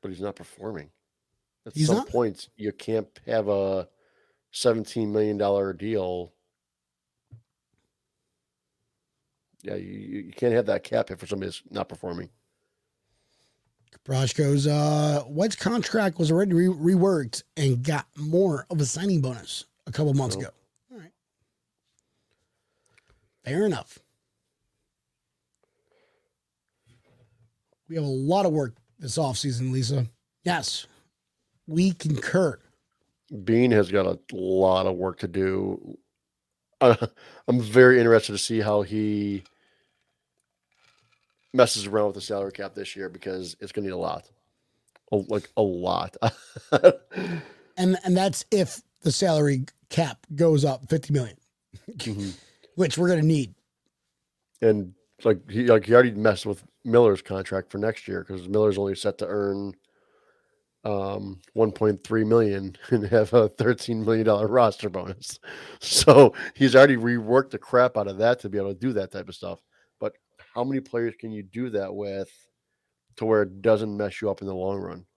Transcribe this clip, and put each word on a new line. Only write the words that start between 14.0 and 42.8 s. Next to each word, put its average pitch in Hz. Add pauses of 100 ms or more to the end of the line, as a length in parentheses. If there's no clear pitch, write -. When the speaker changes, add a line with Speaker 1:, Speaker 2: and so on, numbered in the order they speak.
Speaker 2:
Brosh 135
goes, 143
uh, 147
"White's 175
contract 214
was 156
already 180
re-, 175
reworked 170 (140)
and 131
got 147
more 156
of 170
a 147
signing 175
bonus 123 (200)
a -
couple 151
months 127
Speaker 1:
Oh. -
Speaker 2:
ago." 104 (440)
All 240
right. 165 (2250)
Fair 165
enough. - (4000)
We 160
have 160
a -
lot 143
of 175
work 143 (240)
this 139
offseason, 131
Lisa. 127 (360)
Yes, - (840)
we 175
concur. 156 (840)
Speaker 1:
Bean 117
has 101
got 98
a 90 (120)
lot 95
of 92
work 90
to 101
do. 95 (840)
Uh, 123 (300)
<laughs> -
I'm 123
very 123
interested 117
to 101
see 113
how 104
he 104 (2000)
messes 110
around 104
with 98
the 98
salary 98
cap 95
this 101